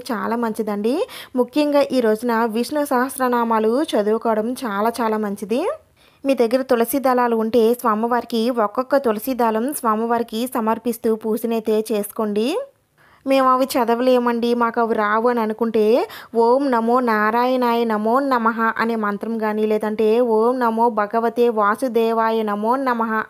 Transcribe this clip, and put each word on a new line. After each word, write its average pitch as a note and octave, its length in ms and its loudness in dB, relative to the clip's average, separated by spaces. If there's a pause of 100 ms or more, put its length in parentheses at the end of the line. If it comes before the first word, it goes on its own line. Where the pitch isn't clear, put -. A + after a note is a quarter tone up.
(120)
చాలా G#3+ 240 -4
మంచిదండి. A3+ 720 -2 (280)
ముఖ్యంగా C#4+ 460 2
ఈ C4 180 0
రోజున A3+ 460 0
విష్ణు A#3+ 400 -2
సహస్రనామాలు A#3+ 1000 0
చదువుకోవడం A3 680 0
చాలా A3 380 -2 (100)
చాలా A3 160 0
మంచిది. G#3+ 520 -4 (560)
మీ C4+ 80 2
దగ్గర A#3+ 280 2
తులసి B3+ 380 0
దళాలు B3 360 2
ఉంటే A3+ 380 4
స్వామివారికి A#3 760 0
ఒక్కొక్క B3+ 480 0
తులసి B3 360 -2
దళం A#3 400 0
స్వామివారికి A#3 760 -2
సమర్పిస్తూ A3+ 680 -2
పూజనైతే A3 760 -2
చేసుకోండి. G#3+ 680 -2 (680)
"మేము C4+ 220 4
అవి B3+ 160 4
చదవలేమండి, A#3+ 880 0
మాకు A#3 280 0
అవి A3+ 140 0
రావు" A3 340 0
అని A#3+ 100 0
అనుకుంటే A3 680 0 (280)
ఓం B3 360 4
నమో A#3 280 2
నారాయణాయ A#3 840 0
నమో A3 360 0
నమః A#3 420 0 (160)
అనే A3+ 180 0
మంత్రం G#3+ 420 -4
కానీ G#3+ 280 -2
లేదంటే G#3+ 540 2
ఓం A#3+ 400 2
నమో A#3 300 2
భగవతే A3+ 600 0
వాసుదేవాయ A3+ 960 0
నమో G#3+ 320 -2
నమః A3+ 540 -2